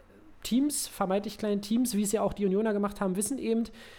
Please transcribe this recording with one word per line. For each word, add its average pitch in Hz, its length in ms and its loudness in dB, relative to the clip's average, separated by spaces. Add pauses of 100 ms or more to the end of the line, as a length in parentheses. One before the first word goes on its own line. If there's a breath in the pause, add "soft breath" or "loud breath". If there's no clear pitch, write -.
(440)
Teams, 285 440 2
vermeintlich 202 520 -2
kleinen 208 240 0
Teams, 233 320 2
wie 208 80 2
es 202 80 0
ja 214 100 2
auch 202 120 0
die 202 120 0
Unioner 208 280 2
gemacht 202 280 -2
haben, 190 140 2
wissen 220 240 -2
eben, 226 240 2 (360 loud breath)